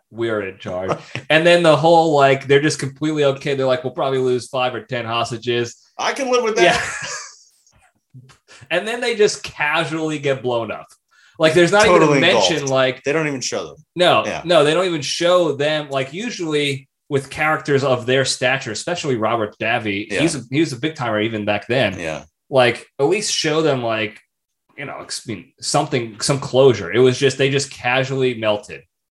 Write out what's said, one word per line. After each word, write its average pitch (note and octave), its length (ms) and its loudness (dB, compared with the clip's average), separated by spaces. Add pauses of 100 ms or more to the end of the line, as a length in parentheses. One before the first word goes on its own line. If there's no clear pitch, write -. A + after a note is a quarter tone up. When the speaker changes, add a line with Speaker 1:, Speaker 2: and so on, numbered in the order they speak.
(100)
Speaker 1:
"We're A2 360 -4
in F#2+ 120 -14
charge." F#2 320 -8
Speaker 2:
Right. - 400 -10
Speaker 1:
And D#3+ 120 2
then F3 200 6
the D#3 120 6
whole, E3 380 4
like, C3+ 320 4
they're C#3 160 4
just D3 160 0
completely D3+ 460 -4
okay. C#3 320 0
They're C3 100 0
like, B2+ 180 0
"We'll B2+ 100 -6
probably C3+ 260 -2
lose B2 300 0
five B2+ 260 -2
or A2 100 -10
ten A#2+ 200 -6
hostages." A#2 760 -4 (160)
Speaker 2:
"I G3 160 -2
can C4+ 180 -6
live B3 120 2
with A3 140 -2
that." F#3+ 60 4 (120)
Speaker 1:
Yeah. - 340 -6
<laughs> - 80 -10 (1500)
And F3+ 180 -2
then A#3+ 140 -6
they A#3+ 140 -2
just G3+ 280 2
casually D#3 760 -2
get C3+ 240 -2
blown A#2 280 -2
up. D#2 160 -12 (520)
Like, D#3+ 140 4
there's E3+ 180 6
not G#3 140 6
Speaker 2:
Totally D#3+ 340 6
Speaker 1:
even E3 100 4
a F#3+ 40 4
mention, F#3 200 4
Speaker 2:
engulfed. C#3+ 180 -4
Speaker 1:
like C3 320 0
Speaker 2:
They C#3 80 -2
don't D#3 160 0
even C#3 140 -6
show G2+ 260 -6
them. C#2+ 80 -16 (200)
Speaker 1:
No, F3+ 300 4
Speaker 2:
Yeah. - 200 -6
Speaker 1:
no, E3 180 4
they D3+ 100 2
don't F3+ 120 0
even E3+ 160 -4
show E3+ 520 0
them. D3 360 -2
Like, C3+ 240 -4
usually D#3 720 -4 (220)
with C3+ 200 -4
characters D3+ 540 0
of B2 220 0
their C3 180 2
stature, C3 480 -2
especially D#3 460 -4
Robert A2 420 -2
Davi, G#2+ 500 -2
Speaker 2:
Yeah. G2 120 -2
Speaker 1:
he's E3 140 0
a, C3 140 -8
he C3+ 120 -2
was D3+ 100 0
a A#2+ 80 -10
big D#3 160 -6
timer A2+ 240 -4
even G#2+ 240 -4
back G2+ 240 -2
then. A2+ 320 0
Speaker 2:
Yeah. D#2+ 240 -8 (260)
Speaker 1:
Like, B2 380 2 (120)
at C#3 60 2
least G#3 280 0
show D#3 280 -2
them, C#3+ 220 0
like, A2 360 -4 (640)
you D3 60 -12
know, - 120 -12
ex-, - 300 -12
I A2+ 40 -6
mean, F2 280 -16
something, B2 580 -4
some C#3 200 -2
closure. B2 520 4
It G2+ 80 0
was B2+ 200 4
just, C3+ 180 0
they C#3 140 0
just C3+ 200 -4
casually B2+ 600 -2
melted G#2+ 480 -4 (300)